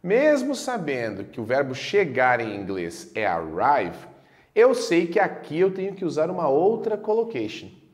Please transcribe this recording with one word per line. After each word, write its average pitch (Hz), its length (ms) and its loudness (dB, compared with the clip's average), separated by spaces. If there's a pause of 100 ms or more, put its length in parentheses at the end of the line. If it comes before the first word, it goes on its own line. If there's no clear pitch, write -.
mesmo 262 540 4
sabendo 127 680 -4
que - 160 -10
o - 20 -4
verbo 127 320 0
chegar 127 640 2
em 110 160 -4
inglês 92 580 -6
é 107 140 0
arrive, 87 800 0 (480)
eu 247 180 6
sei 180 320 2
que 175 140 -2
aqui 160 400 -4
eu 190 140 4
tenho 190 200 -6
que 185 120 -8
usar 151 240 0
uma 175 180 -2
outra 208 500 2
collocation. 214 680 -4 (260)